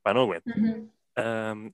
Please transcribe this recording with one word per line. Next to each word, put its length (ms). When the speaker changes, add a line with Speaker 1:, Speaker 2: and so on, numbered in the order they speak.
Speaker 1:
Pá, 120
não 80
aguento. 240
Speaker 2:
Uhum. 440
Speaker 1:
Ahm, 580